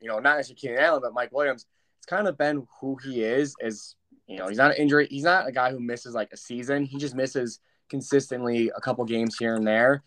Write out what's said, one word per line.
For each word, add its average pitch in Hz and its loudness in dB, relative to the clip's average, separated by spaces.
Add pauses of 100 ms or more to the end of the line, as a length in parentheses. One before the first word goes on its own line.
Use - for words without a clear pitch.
you 113 -14
know, 110 -4
not 143 4
necessarily 131 -6
Keenan 123 -6
Allen, 147 4
but 117 -4
Mike 120 -4
Williams, 135 -2 (320)
it's - -20
kind 202 -2
of 160 -2
been 147 0 (140)
who 135 -4
he 127 -2
is, 135 0
is 110 -8 (320)
you 95 -14
know, 92 -6
he's 104 -6
not 139 6
an - 0
injury. 147 4
He's 139 -4
not 175 4
a 135 -6
guy 127 2
who 131 -6
misses, 120 -8
like, 107 -4
a 104 -18
season. 135 -4
He 139 -10
just 143 -6
misses 131 -4 (300)
consistently 123 0
a 107 -10
couple 123 -2
games 113 0
here 117 0
and 110 0
there. 123 4